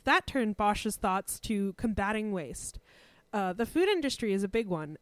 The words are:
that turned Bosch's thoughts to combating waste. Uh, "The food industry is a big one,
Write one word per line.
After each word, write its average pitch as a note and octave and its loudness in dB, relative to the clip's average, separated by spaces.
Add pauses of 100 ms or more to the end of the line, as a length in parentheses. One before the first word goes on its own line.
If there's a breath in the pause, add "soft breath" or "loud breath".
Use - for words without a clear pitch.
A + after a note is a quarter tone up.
that D#4+ 4
turned A3 0
Bosch's G#3 2
thoughts G3 -2
to G3 -2
combating G#3+ -2
waste. D#3+ -6 (540 soft breath)
Uh, F#3+ 0
"The A#3 0
food F4 4
industry C#4 0
is G3 2
a G3+ 0
big A3+ 0
one, D#3 -4